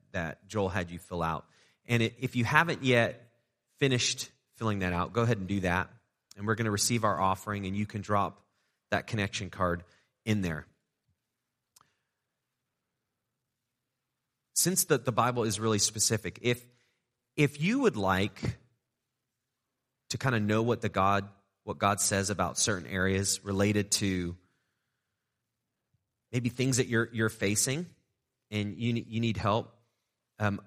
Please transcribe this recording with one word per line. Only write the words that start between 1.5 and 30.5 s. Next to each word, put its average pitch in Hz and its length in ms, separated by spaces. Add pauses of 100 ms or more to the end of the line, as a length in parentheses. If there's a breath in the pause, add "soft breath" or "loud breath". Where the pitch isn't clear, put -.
And 117 160
it, 113 180
if 127 160
you 120 80
haven't 151 400
yet 117 460 (480)
finished - 520 (260)
filling 107 240
that 90 120
out, 87 220
go 117 80
ahead 117 160
and 92 100
do 101 120
that. 90 280 (480)
And 101 120
we're 110 80
gonna 110 160
receive 110 320
our 95 160
offering, 98 460
and 95 100
you 107 100
can 107 140
drop 101 440 (460)
that - 160
connection 98 440
card 87 340 (400 soft breath)
in 107 160
there. 80 260 (4000)
Since 180 320
the, 143 120
the 120 140
Bible 120 320
is 107 160
really 110 180
specific, - 640
if, 120 220 (720)
if 147 240
you 220 200
would 190 160
like 95 600 (1500)
to - 80
kinda 123 220
know 107 220
what 117 180
the 110 80
God, 98 400 (340)
what - 160
God 101 220
says 98 300
about 87 280
certain 95 300
areas 95 560
related 101 480
to 90 440 (2000)
maybe 120 160
things 127 300
that 123 100
you're, 113 240
you're 110 160
facing 127 580 (640)
and 104 260
you 117 160
ne-, 117 160
you 113 120
need 117 160
help, 107 360 (680)
um, 101 260